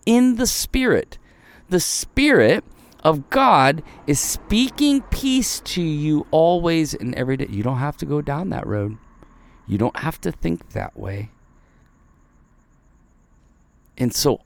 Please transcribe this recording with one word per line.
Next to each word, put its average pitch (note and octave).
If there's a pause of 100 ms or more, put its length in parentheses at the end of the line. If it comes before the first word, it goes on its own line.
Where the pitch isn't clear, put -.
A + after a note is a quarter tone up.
in B3
the A#3+
Spirit. - (500)
The F3+
Spirit F3 (400)
of D3+
God E3 (240)
is C#3+
speaking C4+
peace -
to -
you D3+
always E3
and B2
every C3
day. C3+
You G2+
don't B2
have C#3+
to D#3
go D3
down C#3+
that -
road. G#2 (720)
You C3+
don't C3+
have D#3+
to F2
think -
that -
way. G2+ (2750)
And B2
so -